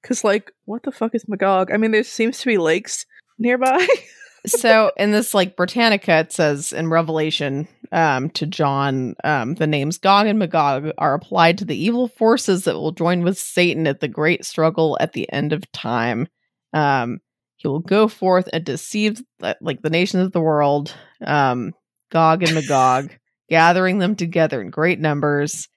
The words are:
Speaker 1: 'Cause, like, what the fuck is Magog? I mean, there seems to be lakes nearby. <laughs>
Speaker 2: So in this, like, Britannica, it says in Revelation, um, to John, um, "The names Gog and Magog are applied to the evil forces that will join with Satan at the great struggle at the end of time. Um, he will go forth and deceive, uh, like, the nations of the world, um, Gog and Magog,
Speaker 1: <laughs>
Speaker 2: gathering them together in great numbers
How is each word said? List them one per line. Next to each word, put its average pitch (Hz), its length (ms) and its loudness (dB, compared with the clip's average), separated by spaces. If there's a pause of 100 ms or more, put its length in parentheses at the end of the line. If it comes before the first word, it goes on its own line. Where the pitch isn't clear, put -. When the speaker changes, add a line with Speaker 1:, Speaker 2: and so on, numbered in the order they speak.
Speaker 1:
'Cause, - 220 -4
like, 208 280 0 (120)
what 220 180 -10
the 277 100 -6
fuck 226 220 -4
is 226 140 -4
Magog? 190 440 0
I - 40 0
mean, 220 160 2
there 214 100 2
seems - 380 -2
to - 60 -4
be 220 120 2
lakes - 480 -2 (320)
nearby. 254 540 2
<laughs> - 40 6 (480)
Speaker 2:
So 220 520 4
in 208 160 0
this, 214 220 0
like, 190 220 2
Britannica, 196 640 2
it 160 140 -2
says 147 400 -2
in 165 180 -4
Revelation, 156 800 -2 (240)
um, 151 380 0
to - 140 -6
John, 139 760 -2
um, 139 320 -2
"The 156 140 -2
names 151 300 -2
Gog 202 280 4
and 208 100 2
Magog 151 600 0
are 143 160 2
applied 180 440 2
to 208 60 -8
the 127 140 -4
evil 233 300 0
forces 220 560 0
that 120 100 0
will 151 160 -4
join 175 320 -2
with 180 160 0
Satan 165 480 0
at 139 140 -2
the 147 80 -4
great 151 360 -2
struggle 160 560 0
at 160 120 -2
the - 200 -8
end 147 200 -2
of 185 180 -8
time. 117 560 -4 (460)
Um, 135 480 0 (340)
he - 140 -8
will 143 100 -2
go 208 300 2
forth 185 440 0
and 165 120 -4
deceive, 214 580 -4 (220)
uh, 101 160 -4
like, 156 220 -6
the 156 80 -4
nations 180 340 0
of 180 80 -4
the 180 80 0
world, 147 520 0 (320)
um, 127 480 0 (380)
Gog 160 320 2
and 160 140 0
Magog, 135 560 2 (180)
Speaker 1:
<laughs> - 180 -20
Speaker 2:
gathering 180 520 4
them 190 160 0
together 160 440 0
in 98 100 -10
great 165 280 0
numbers 147 800 -2